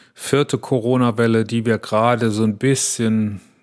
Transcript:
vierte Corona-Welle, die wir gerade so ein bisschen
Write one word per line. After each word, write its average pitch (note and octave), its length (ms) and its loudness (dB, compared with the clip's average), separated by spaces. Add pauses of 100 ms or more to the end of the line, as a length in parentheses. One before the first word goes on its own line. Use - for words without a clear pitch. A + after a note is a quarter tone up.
(160)
vierte C#3+ 420 -2
Corona-Welle, A#2 880 0
die A2+ 220 -4
wir A2+ 100 2
gerade A2+ 540 0
so G#2+ 120 0
ein G#2+ 140 0
bisschen A2 840 0 (240)